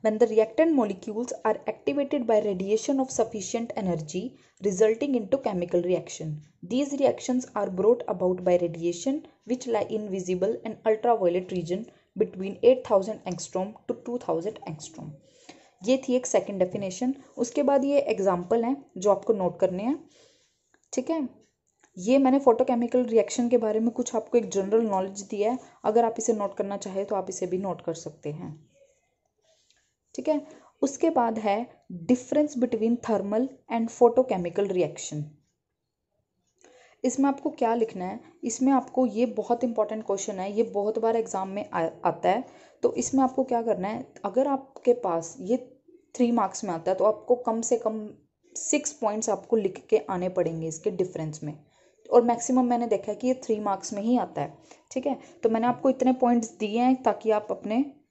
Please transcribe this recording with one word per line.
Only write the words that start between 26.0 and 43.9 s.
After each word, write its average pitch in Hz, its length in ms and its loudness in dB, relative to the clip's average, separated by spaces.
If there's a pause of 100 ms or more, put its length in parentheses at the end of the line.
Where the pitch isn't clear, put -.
आप 226 140 -2
इसे 226 140 0
नोट 202 240 -4
करना 202 200 -4
चाहें 196 280 -6
तो 214 100 -4
आप 185 140 -4
इसे 185 180 -6
भी 175 100 -4
नोट 185 240 -6
कर 165 120 -6
सकते 151 380 -10
हैं, 156 220 -12 (1600)
ठीक 269 140 -4
है। 294 120 0 (400)
उसके 285 280 2
बाद 233 300 0
है 214 260 0 (460)
difference 285 540 2
between 233 420 0
thermal 214 420 0 (280)
and 226 240 -4
photochemical 202 760 4
reaction। 151 460 -2 (1800)
इसमें 269 260 2
आपको 277 200 -2
क्या 233 260 0
लिखना 214 300 -2
है, 202 140 -8 (240)
इसमें 254 300 0
आपको 254 320 2
ये 220 200 2
बहुत 226 380 -2
इंपॉर्टेंट 220 420 -2
क्वेश्चन 196 340 -4
है, 190 180 -6
ये 233 60 4
बहुत 202 360 -2
बार 226 160 2
एग्जाम 190 340 -4
में 202 200 -8
आ-, 165 200 -2 (160)
आता 170 240 0
है। 226 140 2 (400)
तो 247 140 2
इसमें 262 260 0
आपको 262 200 0
क्या 240 180 0
करना 196 260 -2
है, 233 180 -6 (200)